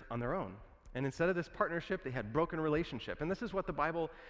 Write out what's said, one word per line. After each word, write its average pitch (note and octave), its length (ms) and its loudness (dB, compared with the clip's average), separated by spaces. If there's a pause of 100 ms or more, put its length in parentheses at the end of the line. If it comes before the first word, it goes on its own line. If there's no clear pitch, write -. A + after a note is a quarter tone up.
(100)
on A#2+ 80 0
their A#2+ 140 0
own. C#3+ 220 -2 (400)
And C3 100 0
instead D3+ 240 2
of F#3 80 4
this E3+ 100 0
partnership, E3+ 560 0
they C3+ 80 -4
had A#2 220 -2
broken E3 260 4
relationship. D3+ 640 2
And D#3 100 0
this F#3+ 120 -2
is G#3 100 -4
what F#3+ 140 0
the F#3+ 80 -2
Bible, D#3+ 340 0 (220)